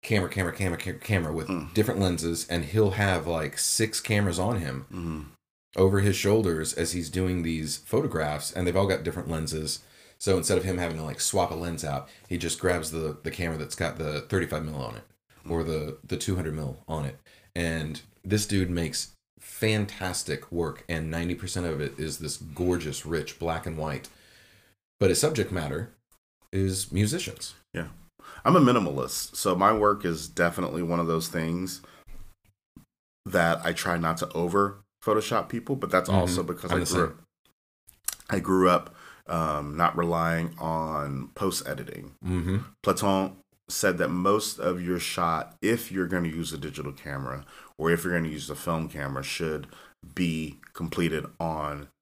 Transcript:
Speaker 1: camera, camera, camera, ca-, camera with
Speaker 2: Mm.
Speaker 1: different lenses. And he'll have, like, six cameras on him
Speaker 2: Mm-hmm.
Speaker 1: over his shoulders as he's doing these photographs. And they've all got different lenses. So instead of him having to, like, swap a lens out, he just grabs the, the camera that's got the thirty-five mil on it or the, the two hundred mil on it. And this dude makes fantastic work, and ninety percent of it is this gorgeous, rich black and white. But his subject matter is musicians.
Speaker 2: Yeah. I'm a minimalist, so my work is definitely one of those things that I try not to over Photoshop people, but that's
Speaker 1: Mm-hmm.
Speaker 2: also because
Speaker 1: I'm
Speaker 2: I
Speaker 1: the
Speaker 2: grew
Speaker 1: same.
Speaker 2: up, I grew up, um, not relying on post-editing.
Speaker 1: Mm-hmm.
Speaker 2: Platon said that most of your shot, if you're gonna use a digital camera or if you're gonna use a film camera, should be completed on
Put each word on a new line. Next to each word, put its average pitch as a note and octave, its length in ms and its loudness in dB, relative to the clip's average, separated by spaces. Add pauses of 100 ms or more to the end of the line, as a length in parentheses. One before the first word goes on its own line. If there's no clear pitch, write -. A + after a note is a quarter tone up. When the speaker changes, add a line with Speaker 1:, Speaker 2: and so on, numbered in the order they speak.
Speaker 1:
camera, G2 260 2
camera, F2 240 -2
camera, F2 240 -2
ca-, F2 220 -6
camera E2+ 340 0
with D#2+ 140 -4
Speaker 2:
Mm. E2 260 -4
Speaker 1:
different G#2+ 260 2
lenses. E2+ 480 0
And E2+ 180 -2
he'll G2 260 4
have, F#2+ 340 2
like, D#2+ 320 -2
six - 420 0
cameras G2+ 400 2
on G#2 200 0
him C2+ 320 -6
Speaker 2:
Mm-hmm. E2 300 -6 (560)
Speaker 1:
over F#2+ 240 8
his G2+ 140 6
shoulders F#2 580 2
as E2 180 -2
he's E2+ 180 -4
doing F#2 320 0
these D#2+ 360 -2
photographs. D#2 720 -2
And F2+ 160 0
they've F2 100 0
all G2 100 4
got F#2+ 160 0
different E2 260 -4
lenses. D#2 500 -2 (400)
So F#2+ 180 4
instead F2 220 2
of - 40 -4
him F#2 140 0
having E2+ 200 -2
to, D#2 60 -6
like, D2 180 -6
swap F2+ 280 2
a D#2+ 60 -6
lens E2+ 280 -4
out, C#2 240 -4 (200)
he F2+ 100 -2
just E2 220 -2
grabs E2+ 320 2
the, D#2 320 -4
the D#2+ 80 -4
camera E2 260 -4
that's D2+ 180 -8
got - 220 -2
the D2+ 240 -4
thirty-five E2 420 0
mil D2+ 120 -8
on A#1+ 220 -6
it A1 60 -16 (460)
or E2 140 0
the, D2+ 420 -4
the F#2 120 -4
two - 180 -2
hundred D#2+ 180 -2
mil D2+ 240 -6 (100)
on D#2 180 -4
it. C2+ 120 -8 (380)
And D#2+ 460 -2 (240)
this G#2 200 2
dude F#2+ 240 2
makes E2+ 420 -2 (280)
fantastic G2+ 1120 -2
work, E2 380 -4
and D#2+ 200 -2
ninety E2+ 260 -2
percent F2+ 300 -4
of D#2 140 -2
it C#2+ 180 -4
is D2+ 220 -6
this D2+ 160 -6
gorgeous, D#2 680 -2
rich D#2+ 340 -4
black E2 260 -4
and D#2+ 120 -6
white. D#2 320 -4 (880)
But B2+ 100 6
his - 120 4
subject D3+ 300 2
matter D#2 400 -4 (600)
is F#2+ 400 0
musicians. G#2+ 600 0 (200)
Speaker 2:
Yeah. E2 140 -6 (560)
I'm C3 140 6
a - 20 10
minimalist, F2+ 760 4
so F#2 180 4
my F#2+ 160 8
work G#2 320 4
is E2 240 -2
definitely F2 560 0
one E2+ 160 0
of E2 80 2
those E2 220 0
things F2 520 -4 (1400)
that E2+ 400 4
I E2 80 2
try E2+ 240 0
not E2 200 2
to F2 160 -4
over G2 460 2 (240)
Photoshop G#2+ 460 2
people, B2 280 -4
but F2+ 120 -4
that's F#2 200 4
Speaker 1:
Mm-hmm. G2 100 6
Speaker 2:
also F2+ 240 2
because E2+ 280 -4
Speaker 1:
I'm D#2 100 2
Speaker 2:
I - 20 0
Speaker 1:
the - 100 0
Speaker 2:
grew - 20 2
Speaker 1:
same. F2 100 4
Speaker 2:
up, D#2 100 -6 (1120)
I G2 100 2
grew F#2+ 300 6
up, - 260 2 (320)
um, D2+ 500 -2
not E2 200 4
relying E2 640 0
on D#2 760 -4
post-editing. - 800 -6 (120)
Speaker 1:
Mm-hmm. F#2 320 0 (260)
Speaker 2:
Platon F#2+ 540 2 (320)
said F#2 300 2
that E2 100 2
most F#2+ 500 2
of F2+ 220 0
your F2 180 -2
shot, E2 600 -2
if A2+ 300 0
you're F#2 160 0
gonna E2+ 220 0
use D#2+ 220 -6
a D#2 60 -8
digital C#2+ 340 -8
camera C#2 540 -8 (320)
or D#2+ 140 4
if E2 120 4
you're F2 100 0
gonna E2 180 2
use D2 180 -8
a D2 60 -6
film D#2+ 340 -2
camera, C#2 340 -6
should D2+ 440 -4 (480)
be D#2+ 420 0 (160)
completed E2 540 -2 (120)
on D2 480 -4 (140)